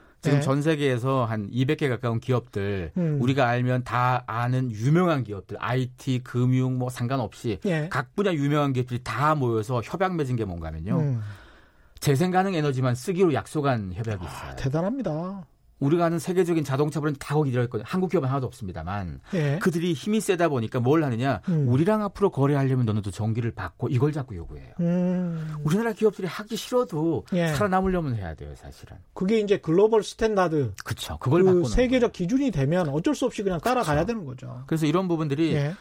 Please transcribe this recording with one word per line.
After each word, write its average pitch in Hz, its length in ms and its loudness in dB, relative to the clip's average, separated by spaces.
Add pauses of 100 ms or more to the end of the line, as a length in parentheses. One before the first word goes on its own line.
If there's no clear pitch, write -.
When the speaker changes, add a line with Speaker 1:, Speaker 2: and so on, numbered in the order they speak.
(200)
Speaker 1:
지금 143 180 4
Speaker 2:
예. - 20 2
Speaker 1:
전 143 220 2
세계에서 135 640 2
한 110 260 -4
이백 123 280 0
개 147 100 0
가까운 117 320 -2
기업들, 101 760 -2
Speaker 2:
음. 160 240 0
Speaker 1:
우리가 131 280 2
알면 123 360 0
다 123 420 0
아는 123 440 -2
유명한 143 540 2
기업들, 101 340 -10
아이티, 127 640 -2
금융, 127 560 2
뭐 123 120 -2
상관없이 120 760 -4
Speaker 2:
예. 160 260 0
Speaker 1:
각 131 240 -4
분야 202 180 0
유명한 143 400 2
기업들이 123 300 -2
다 139 320 0
모여서 117 480 0
협약 185 320 -2
맺은 131 220 -2
게 113 80 -2
뭔가 85 240 -6
하면요. 80 320 -2
Speaker 2:
음. 135 200 0 (760)
Speaker 1:
재생가능 185 560 2
에너지만 131 400 0
쓰기로 175 400 2
약속한 120 600 -2
협약이 101 320 -6
Speaker 2:
아, - 20 -8
Speaker 1:
있어요. - 280 -12
Speaker 2:
대단합니다. 180 880 -4 (320)
Speaker 1:
우리가 165 260 2
아는 165 160 0
세계적인 175 420 2
자동차 143 380 0
브랜드 143 180 -2
다 - 160 -6
거기 147 160 2
들어있거든요. 120 380 -2
한국 185 240 0
기업은 143 160 4
하나도 135 180 0
없습니다만 87 760 -6 (140)
Speaker 2:
예. 147 260 2
Speaker 1:
그들이 175 340 2
힘이 214 260 0
세다 170 280 2
보니까 127 300 -2
뭘 139 240 4
하느냐. 123 460 0
Speaker 2:
음. 151 200 2
Speaker 1:
우리랑 180 360 4
앞으로 196 260 0
거래하려면 135 560 2
너네도 104 240 0
전기를 113 400 -2
받고 - 380 -6
이걸 143 240 2
자꾸 127 240 -8
요구해요. - 420 -14
Speaker 2:
음. 175 840 0
Speaker 1:
우리나라 208 280 2
기업들이 196 360 0
하기 208 280 -10
싫어도 165 760 -2
Speaker 2:
예. 170 160 2
Speaker 1:
살아남으려면 185 640 0
해야 90 200 -6
돼요, 71 200 -14
사실은. - 420 -18 (160)
Speaker 2:
그게 214 280 0
이제 202 180 2
글로벌 202 460 4
스탠다드, 170 680 0 (100)
Speaker 1:
그쵸. - 340 -8
그걸 156 240 2
Speaker 2:
그 190 40 6
Speaker 1:
바꾸는 180 220 6
Speaker 2:
세계적 240 440 4
Speaker 1:
거예요. 175 160 -4
Speaker 2:
기준이 269 240 2
되면 156 360 2
어쩔 170 280 0
수 - 100 -2
없이 214 160 -4
그냥 185 160 0
따라가야 170 460 2
Speaker 1:
그쵸. - 20 -6
Speaker 2:
되는 226 180 -4
거죠. 123 440 -12
Speaker 1:
그래서 160 180 0
이런 180 220 2
부분들이 156 460 0
Speaker 2:
예. 147 260 0